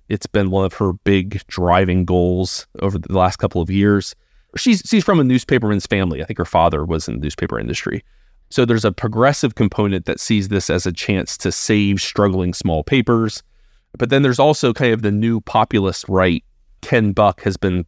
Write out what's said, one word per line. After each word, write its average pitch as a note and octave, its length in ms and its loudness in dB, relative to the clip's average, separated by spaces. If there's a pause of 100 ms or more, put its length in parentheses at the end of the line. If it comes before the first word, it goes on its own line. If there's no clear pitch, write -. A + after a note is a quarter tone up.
(100)
it's G2+ 160 -6
been G2 240 0
one F#2+ 160 0
of F2+ 80 -6
her G2 180 0
big G2 540 0
driving F#2 580 2
goals F2+ 600 0 (140)
over G2 180 -2
the - 180 -6
last F#2 220 2
couple F2+ 240 -2
of E2 80 -4
years. G2+ 440 2 (400)
She's, A3 300 2
she's G#3+ 180 2
from F#3+ 160 2
a D3 60 4
newspaperman's A#2+ 600 0
family. F2+ 340 -2
I D#2+ 60 -8
think G#2+ 100 -10
her F2 80 -2
father D#2+ 400 2
was D#2+ 240 -4
in A1+ 60 -6
the B1 60 -6
newspaper C#2+ 380 -6
industry. - 460 -6 (460)
So B2 160 2
there's A2+ 180 2
a G#2 80 2
progressive A#2+ 600 0
component G2+ 500 0
that - 160 -4
sees G2+ 280 0
this G2+ 200 -2
as F2 160 -2
a F#2 80 -2
chance - 460 -4
to F#2 120 -4
save G2+ 520 0
struggling F#2 500 0
small D#2+ 320 -2
papers. A#2 580 0 (540)
But B2 140 -2
then C3+ 120 4
there's B2+ 160 2
also C#3 360 2
kind B2 180 2
of A2+ 80 0
the G#2+ 100 0
new A2 300 0
populist G2+ 680 0
right. F#2 380 2 (380)
Ken A2 300 2
Buck G2+ 320 2
has F#2+ 120 -2
been F2+ 320 -2